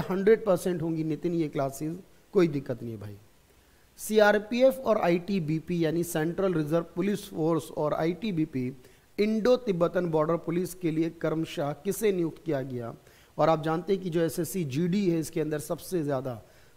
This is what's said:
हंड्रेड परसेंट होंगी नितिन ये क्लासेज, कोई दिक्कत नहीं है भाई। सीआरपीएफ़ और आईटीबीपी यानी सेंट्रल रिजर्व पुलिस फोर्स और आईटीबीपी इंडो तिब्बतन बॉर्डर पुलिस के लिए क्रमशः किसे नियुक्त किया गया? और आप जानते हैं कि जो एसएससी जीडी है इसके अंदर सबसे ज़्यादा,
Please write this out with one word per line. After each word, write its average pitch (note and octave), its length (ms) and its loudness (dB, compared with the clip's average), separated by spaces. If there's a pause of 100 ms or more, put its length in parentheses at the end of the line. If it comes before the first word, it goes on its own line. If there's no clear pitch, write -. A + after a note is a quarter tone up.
हंड्रेड G#3+ 360 4
परसेंट F3 360 0
होंगी E3 220 -2
नितिन D#3+ 300 -2
ये E3 140 0
क्लासेज, D3+ 500 -4 (360)
कोई F3+ 140 6
दिक्कत C3+ 360 -6
नहीं A#2 100 -10
है G#2 60 -12
भाई। G#2 180 -12 (800)
सीआरपीएफ़ G#3+ 800 4
और A3 180 2
आईटीबीपी F3 880 0
यानी E3 180 0
सेंट्रल E3+ 500 0
रिजर्व D#3+ 320 0 (100)
पुलिस F#3+ 340 -2
फोर्स E3 420 0
और D3+ 220 -2
आईटीबीपी D#3+ 800 -2 (460)
इंडो A3 380 2
तिब्बतन F3+ 500 0
बॉर्डर D#3+ 320 2
पुलिस E3+ 360 -4
के D#3+ 180 -2
लिए E3 180 0
क्रमशः D#3+ 640 -4 (140)
किसे G3+ 260 0
नियुक्त E3+ 340 -2
किया C#3+ 160 0
गया? B2 320 -8 (440)
और D#3 120 6
आप D#3+ 140 2
जानते E3 300 0
हैं F#3 100 0
कि F3+ 60 -4
जो E3+ 120 2
एसएससी E3 440 -2
जीडी F3 440 0
है E3 100 2
इसके D#3 220 -4
अंदर D3+ 180 -2
सबसे E3+ 440 -4
ज़्यादा, C3 380 -4 (340)